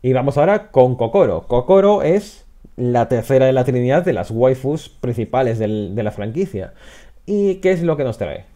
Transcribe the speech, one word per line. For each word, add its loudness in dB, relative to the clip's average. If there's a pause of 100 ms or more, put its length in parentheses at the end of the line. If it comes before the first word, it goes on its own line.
Y 0
vamos 0
ahora 2
con 4
Kokoro. 0
Kokoro 2
es -2 (320)
la 0
tercera 2
de 4
la 2
trinidad 0
de 0
las -4
waifus -2
principales -4
del, -4
de -4
la -4
franquicia. -8 (500)
¿Y -2
qué 0
es -2
lo 0
que -2
nos -4
trae? -8 (100)